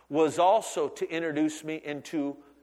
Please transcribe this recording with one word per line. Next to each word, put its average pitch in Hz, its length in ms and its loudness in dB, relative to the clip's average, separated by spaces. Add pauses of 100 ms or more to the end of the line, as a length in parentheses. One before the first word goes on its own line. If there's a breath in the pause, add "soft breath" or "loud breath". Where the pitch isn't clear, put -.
(100)
was 151 280 2
also 180 500 2
to - 220 -8
introduce 160 540 -2
me 156 180 -8
into 143 540 -6 (260 soft breath)